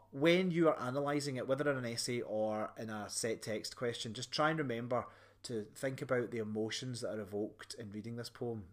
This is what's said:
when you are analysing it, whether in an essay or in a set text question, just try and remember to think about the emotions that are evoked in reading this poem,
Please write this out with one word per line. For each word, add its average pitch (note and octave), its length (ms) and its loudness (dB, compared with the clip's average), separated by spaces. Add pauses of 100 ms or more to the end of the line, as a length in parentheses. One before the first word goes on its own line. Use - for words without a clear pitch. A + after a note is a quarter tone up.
(120)
when E3+ 400 6
you E3 160 6
are D3+ 120 6
analysing C#3 580 0
it, A2+ 100 -2
whether C#3 240 4
in C3+ 60 0
an B2 80 -4
essay A#2 360 -2
or G#2+ 560 0
in A2+ 120 -6
a G#2 200 -6
set - 320 -2
text - 340 -4
question, A#2 380 -2
just B2 180 -8
try D#3 180 4
and D#3+ 100 0
remember A#2+ 460 0 (380)
to A2 220 -4 (100)
think C3+ 260 -4
about B2 280 2
the A#2 100 -2
emotions A2 640 -2
that G#2 140 -2
are G#2+ 60 -4
evoked G2+ 540 -4
in G#2+ 160 -10
reading G#2+ 240 -6
this A#2 140 -8
poem, A#2 440 -6